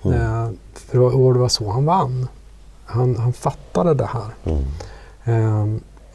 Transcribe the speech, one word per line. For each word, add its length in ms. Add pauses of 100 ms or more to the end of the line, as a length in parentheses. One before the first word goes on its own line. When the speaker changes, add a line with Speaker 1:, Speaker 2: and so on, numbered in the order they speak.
Speaker 1:
Mm. 160
Speaker 2:
Eh, 300 (240)
för, 260
och 340
det 60
var 80
så 220
han 140
vann. 440 (560)
Han, 320
han 160
fattade 640
det 180
här. 220 (100)
Speaker 1:
Mm. 200 (1080)
Speaker 2:
Eh, 60 (340)